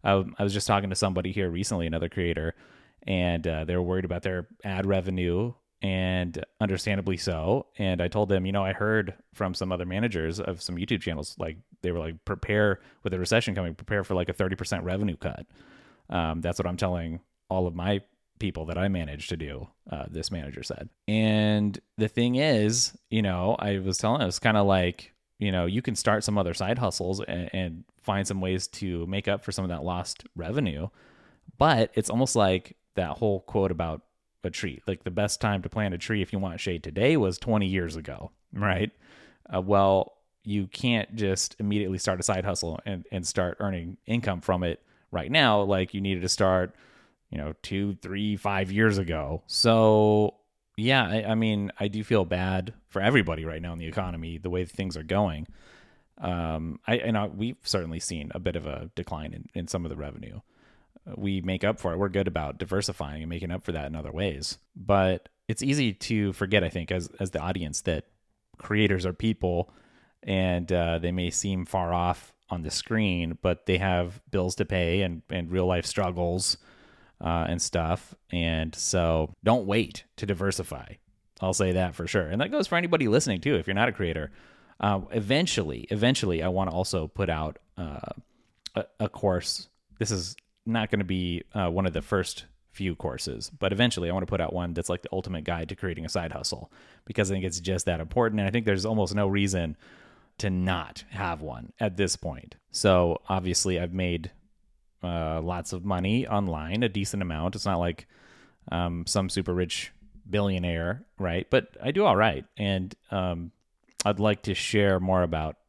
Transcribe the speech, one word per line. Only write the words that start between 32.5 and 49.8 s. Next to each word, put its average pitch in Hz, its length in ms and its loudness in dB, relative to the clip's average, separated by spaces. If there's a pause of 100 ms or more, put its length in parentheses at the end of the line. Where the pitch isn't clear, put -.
that 85 240 -4
whole 101 220 0
quote 95 300 0
about 80 320 -4 (420)
a 92 60 -2
tree, 82 360 -8
like, 95 180 -4
"The 92 60 -6
best 104 300 -2
time 101 220 2
to - 60 -8
plant 101 260 -2
a 90 40 -6
tree 104 240 -2
if - 100 -4
you 101 60 -2
want 95 200 -4
shade 87 240 -4
today 117 340 2
was 95 220 2
twenty 107 280 2
years 87 300 0
ago," 73 360 -12 (200)
right? 101 380 0 (640)
Uh, 92 60 2
well, 98 540 6 (280)
you 101 260 -2
can't 117 460 0
just 98 460 0
immediately 101 380 0
start 92 200 0
a 90 40 -4
side 92 220 0
hustle 87 420 -2
and, 92 260 -8
and 90 140 -4
start - 340 -2
earning 92 460 -4
income 107 340 -2
from 90 240 0
it - 180 -2 (280)
right 80 200 -4
now. 123 300 6
Like, 95 340 2
you 98 60 -2
needed 95 220 0
to 92 60 -2
start, 92 460 4 (560)
you 73 80 -6
know, 76 240 -6
two, 98 400 -2
three, 101 340 -2
five 95 340 -2
years 104 280 2
ago. 82 480 -4
So 107 880 6 (420)